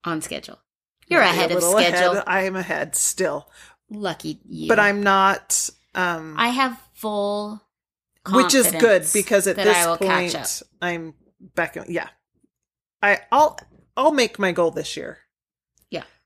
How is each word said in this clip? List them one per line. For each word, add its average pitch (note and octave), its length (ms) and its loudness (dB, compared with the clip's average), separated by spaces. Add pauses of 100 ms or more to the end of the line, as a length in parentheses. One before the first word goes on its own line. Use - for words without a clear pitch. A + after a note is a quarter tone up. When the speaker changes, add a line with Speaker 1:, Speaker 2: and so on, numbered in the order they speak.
Speaker 1:
On D#3+ 180 -6
schedule. - 380 -12 (480)
You're F4 120 2
Speaker 2:
maybe F#3+ 160 4
Speaker 1:
ahead F3 140 0
Speaker 2:
a F3 60 0
Speaker 1:
of F3+ 80 0
Speaker 2:
little F#3 160 2
Speaker 1:
schedule. F3+ 320 2
Speaker 2:
ahead. G3 160 -2
I F#3+ 140 0
am F#3+ 120 -4
ahead D#3+ 400 -6
still. - 560 -4 (400)
Speaker 1:
Lucky F#3 560 -10
you. D#3+ 220 -10
Speaker 2:
But A3 100 4
I'm G3+ 240 2
not, G3 680 0 (280)
um, E3 420 -4
Speaker 1:
I A#3 120 0
have B3+ 300 -4 (140)
full G#3 680 -6 (720)
Speaker 2:
which C4 240 4
is B3 160 6
good - 100 -4
Speaker 1:
confidence G3+ 320 4
Speaker 2:
because G3+ 360 2
at F#3 80 0
Speaker 1:
that G3 80 -2
Speaker 2:
this F#3+ 120 4
Speaker 1:
I E3+ 120 2
will E3+ 80 0
catch F3 360 0
Speaker 2:
point, E3+ 40 -6
Speaker 1:
up. - 320 -8 (120)
Speaker 2:
I'm E3 340 -6 (260)
back - 360 -6
in, D#3+ 120 -12
yeah. E3 200 -6 (920)
I, G3+ 160 4 (140)
I'll, D4 260 4 (380)
I'll C#4+ 160 4
make B3+ 260 0
my F#3+ 140 0
goal E3 180 2
this D#3+ 260 -8
year. - 220 -12 (720)
Speaker 1:
Yeah. E3 140 -8 (220)